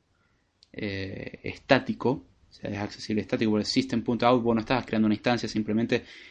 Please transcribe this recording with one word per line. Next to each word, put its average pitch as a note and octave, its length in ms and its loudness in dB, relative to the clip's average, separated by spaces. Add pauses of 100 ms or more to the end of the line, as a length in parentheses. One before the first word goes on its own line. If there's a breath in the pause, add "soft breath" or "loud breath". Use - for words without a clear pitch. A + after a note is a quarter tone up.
(760)
eh, G2 680 -8
estático, - 680 0
o - 420 -8
sea, - 160 -10
es G#2 80 -4
accesible G#2 460 -4
estático, A2 280 0
porque G#2 140 2
system B2+ 380 0
punto A#2+ 240 0
out, B2 160 6
vos A#2 120 2
no A2+ 60 2
estás A#2 240 0
creando A2 220 2
una G#2+ 80 4
instancia, A#2 340 0
simplemente A2 560 0 (260 loud breath)